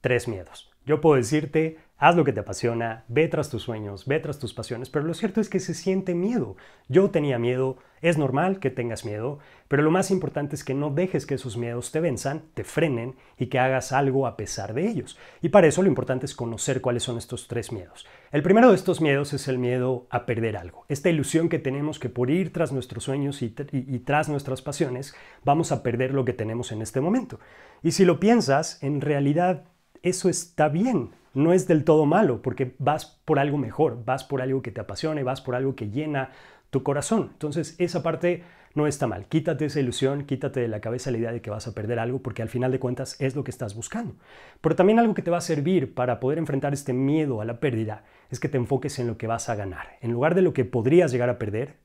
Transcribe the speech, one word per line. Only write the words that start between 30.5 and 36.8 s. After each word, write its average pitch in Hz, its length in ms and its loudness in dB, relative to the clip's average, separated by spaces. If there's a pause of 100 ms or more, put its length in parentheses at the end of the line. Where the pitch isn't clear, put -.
bien, 190 400 2 (240)
no 151 180 4
es 185 160 4
del 156 160 4
todo 156 220 6
malo, 151 360 4
porque 127 380 -2
vas 147 460 -2
por 147 120 2
algo 143 200 2
mejor, 120 480 0
vas 131 180 -2
por 131 180 -4
algo 131 200 -2
que 113 100 -10
te 113 80 -10
apasione, 143 440 -6
vas 127 180 -4
por 123 140 -4
algo 131 200 -2
que 107 140 -6
llena 143 400 -4 (400)
tu 196 140 -2